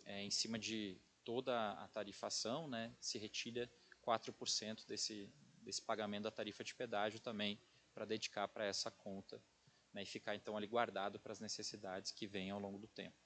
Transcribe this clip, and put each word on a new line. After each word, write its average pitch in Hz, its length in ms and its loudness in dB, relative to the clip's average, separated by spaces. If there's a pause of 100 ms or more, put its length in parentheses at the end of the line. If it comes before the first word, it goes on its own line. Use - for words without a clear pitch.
é, 101 180 -4
em 104 60 -2
cima 110 300 2
de 104 420 -2 (220)
toda 120 480 4
a 98 160 -6
tarifação, 110 800 0
né, 117 320 -2
se - 180 -2
retira 117 500 -2 (320)
quatro 117 320 4
por - 160 -4
cento - 380 0
desse, 104 420 -2 (340)
desse - 200 -4
pagamento 104 420 2
da 110 80 2
tarifa 104 320 -2
de - 120 -6
pedágio 110 440 2
também, 107 400 0 (360)
pra 110 100 -2
dedicar 104 420 2
pra 110 180 0
essa 98 260 2
conta, 98 500 -8 (500)
né, 101 120 -4
e - 20 -4
ficar, 107 300 -2
então, 107 200 -2
ali 104 120 2
guardado 104 520 2
pras 110 200 -8
necessidades 101 720 -4
que - 160 -6
vêm 95 240 0
ao 101 80 0
longo 101 180 -4
do 110 100 -10
tempo. 90 380 -10